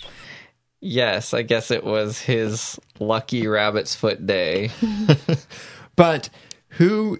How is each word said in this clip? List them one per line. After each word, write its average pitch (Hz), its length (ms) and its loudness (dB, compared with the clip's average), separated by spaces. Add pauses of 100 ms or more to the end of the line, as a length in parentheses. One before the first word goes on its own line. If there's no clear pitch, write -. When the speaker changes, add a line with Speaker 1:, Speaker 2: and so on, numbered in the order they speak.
(800)
Speaker 1:
Yes, 120 540 0
I 120 80 0
guess 113 300 -2
it 120 120 0
was 107 380 -2
his 113 580 -2 (200)
lucky 110 480 -2
rabbit's 107 480 0
foot 101 300 -2
day. 95 500 0
Speaker 2:
<laughs> - 40 -18 (1160)
But 165 320 4 (420)
who 208 480 2